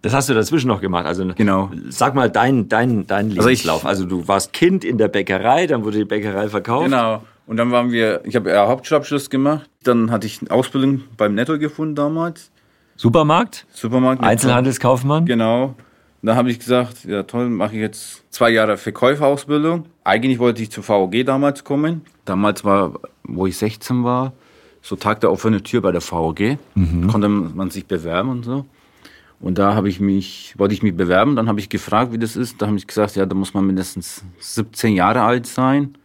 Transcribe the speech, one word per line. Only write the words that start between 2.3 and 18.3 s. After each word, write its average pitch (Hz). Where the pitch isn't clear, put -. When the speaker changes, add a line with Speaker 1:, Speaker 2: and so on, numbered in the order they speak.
Speaker 1:
dein, 113
dein, 113
dein 104
Speaker 2:
Also 110
ich 127
Speaker 1:
Lebenslauf. 82
Also, 95
du 90
warst 98
Kind 185
in 120
der 104
Bäckerei, 101
dann 123
wurde 107
die 104
Bäckerei 104
verkauft. 117
Speaker 2:
Genau. 117
Und 113
dann 120
waren 123
wir, 110
ich 104
habe 98
ja 101
Hauptschulabschluss 139
gemacht. 139
Dann 117
hatte 110
ich -
eine -
Ausbildung 131
beim 104
Netto 147
gefunden 151
damals. 160
Speaker 1:
Supermarkt? 156
Speaker 2:
Supermarkt, 127
Netto. 98
Speaker 1:
Einzelhandelskaufmann? 127
Speaker 2:
Genau. 120
Da 110
habe 123
ich 117
gesagt, 120
ja 98
toll, 120
mache 107
ich 110
jetzt -